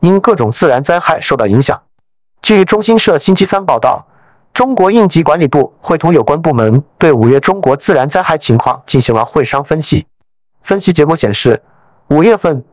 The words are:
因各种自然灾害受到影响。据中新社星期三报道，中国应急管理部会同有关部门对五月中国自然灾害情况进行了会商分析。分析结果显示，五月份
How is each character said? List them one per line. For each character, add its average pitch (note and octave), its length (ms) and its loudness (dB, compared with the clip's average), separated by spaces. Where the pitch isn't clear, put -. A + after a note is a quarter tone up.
因 F#3 180 2
各 G#3+ 160 2
种 A2+ 160 -2
自 E3+ 160 -2
然 C3+ 160 0
灾 F3 160 -2
害 D#3+ 200 -4
受 - 160 -4
到 A#2 120 -2
影 G2+ 120 2
响。 - 220 -2
据 G#3 200 4
中 G#3 200 -2
新 A3+ 160 2
社 F#3 180 2
星 F#3+ 180 0
期 F#3 100 0
三 G3 200 -4
报 C#3 140 0
道， - 260 -2
中 B3+ 220 -2
国 F#3+ 160 2
应 G#3+ 180 2
急 E3 140 0
管 D3+ 160 0
理 D#3 80 2
部 C3+ 320 -2
会 - 180 -2
同 D#3+ 160 0
有 C#3 100 2
关 C#3+ 160 -2
部 D#3+ 140 -2
门 A#2 300 2
对 E3 120 2
五 A#2 160 2
月 C3+ 120 4
中 F#3+ 200 -2
国 C3+ 160 0
自 E3 200 -2
然 C3 120 0
灾 F#3 140 -2
害 E3 160 -2
情 B2+ 180 -2
况 B2+ 300 -2
进 C3+ 160 0
行 A#2+ 140 0
了 A2+ 100 0
会 - 180 -2
商 C#3 200 -4
分 D#3 180 -4
析。 D#3 240 -4
分 G3 180 -4
析 F#3 140 -2
结 D#3+ 100 0
果 D#3 120 0
显 A2 180 -2
示， - 260 0
五 D3 120 2
月 G#3+ 160 4
份 D3+ 360 -4